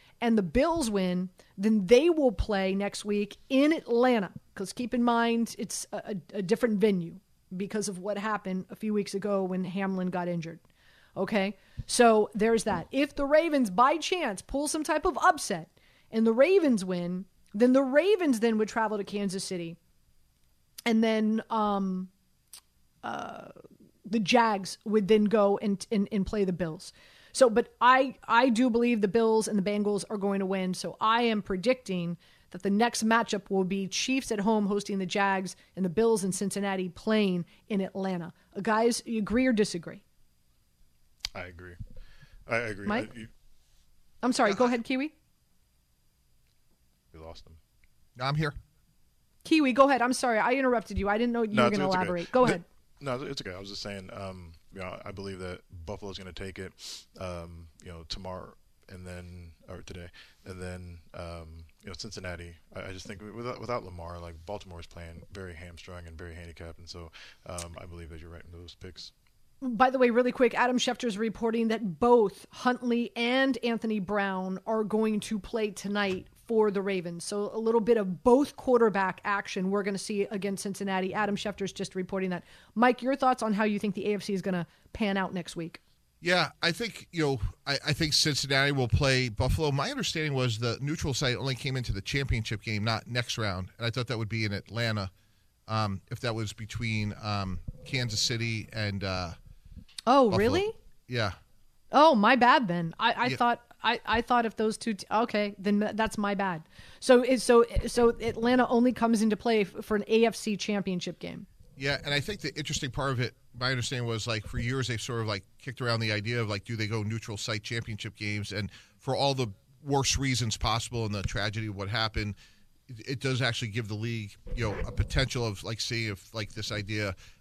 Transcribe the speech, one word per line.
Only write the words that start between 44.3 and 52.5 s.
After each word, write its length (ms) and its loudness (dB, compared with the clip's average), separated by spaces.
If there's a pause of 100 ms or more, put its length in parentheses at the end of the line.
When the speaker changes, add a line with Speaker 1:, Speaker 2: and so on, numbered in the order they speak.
Speaker 1:
sorry. 180 2
Speaker 3:
Yeah, 60 -2
Speaker 1:
Go 80 4
Speaker 3:
I 40 6
Speaker 1:
ahead, 160 0
Kiwi. 280 -4 (2000)
Speaker 2:
We 80 -20
lost 260 -16
him. 60 -20 (640)
Speaker 3:
No, 80 -8
I'm 100 -2
here. 200 -2 (920)
Speaker 1:
Kiwi, 280 4
go 160 8
ahead. 140 4
I'm 100 2
sorry. 280 0
I 140 2
interrupted 440 0
you. 100 0
I 100 2
didn't 140 0
know 100 0
you 120 -2
Speaker 2:
No, 80 4
Speaker 1:
were 60 6
Speaker 2:
it's, 100 0
Speaker 1:
gonna 100 0
Speaker 2:
it's 60 2
okay. 80 0
Speaker 1:
elaborate. 300 -4
Go 140 6
Speaker 2:
The, 60 4